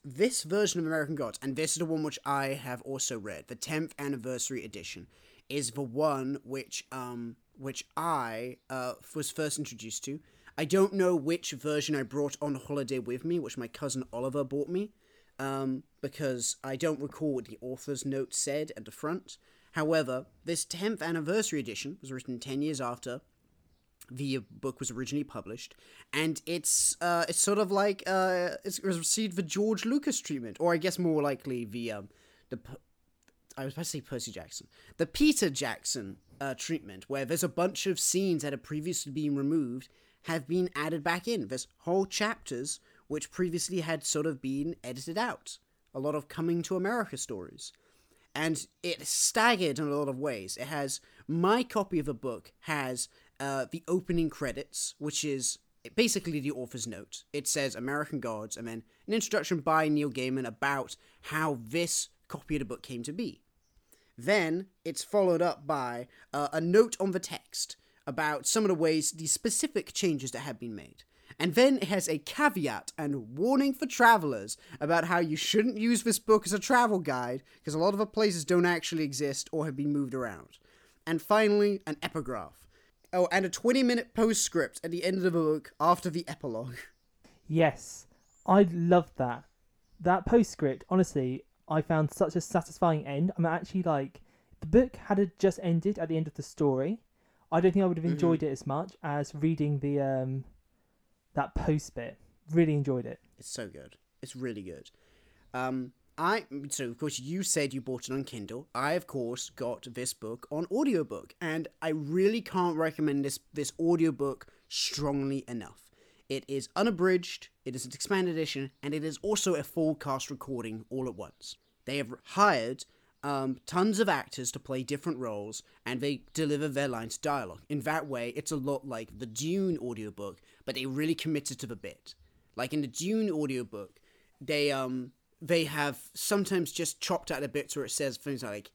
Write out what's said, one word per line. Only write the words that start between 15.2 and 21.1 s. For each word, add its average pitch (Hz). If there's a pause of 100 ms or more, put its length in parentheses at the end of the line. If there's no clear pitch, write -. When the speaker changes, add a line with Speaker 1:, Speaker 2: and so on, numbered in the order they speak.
Speaker 1:
um, 135 (160)
because 131
I 135
don't 156
recall 147
what 123
the 110
author's 131
note 135
said 147
at 110
the 107
front. - (360)
However, 151 (180)
this 165
tenth 196
anniversary 165